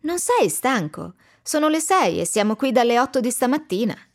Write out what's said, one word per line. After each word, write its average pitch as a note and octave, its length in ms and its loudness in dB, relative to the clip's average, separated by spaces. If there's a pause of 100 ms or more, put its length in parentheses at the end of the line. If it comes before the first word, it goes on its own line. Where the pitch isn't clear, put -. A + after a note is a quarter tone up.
"Non E4+ 160 -4
sei A#4 300 2
stanco? F3 640 -4 (280)
Sono D4+ 260 0
le D#4 120 0
sei D#4 400 2
e E3+ 40 0
siamo G#3+ 320 0
qui C4 160 0
dalle A#3 280 4
otto C4 200 0
di A#3+ 100 -2
stamattina." A#3+ 680 -2 (180)